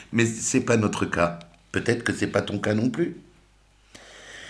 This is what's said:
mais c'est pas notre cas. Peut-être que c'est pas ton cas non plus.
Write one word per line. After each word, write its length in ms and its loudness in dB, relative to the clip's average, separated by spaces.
mais 140 4
c'est 340 0
pas 160 4
notre 300 2
cas. 320 0
Peut-être 320 0
que 80 0
c'est 140 -2
pas 160 0
ton 160 -4
cas 160 0
non 160 2
plus. 260 -2